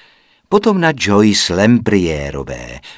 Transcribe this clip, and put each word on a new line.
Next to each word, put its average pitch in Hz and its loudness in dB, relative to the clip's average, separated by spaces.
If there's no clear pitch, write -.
potom 208 0
na 160 2
Joyce 104 2
Lemprierové, 73 -2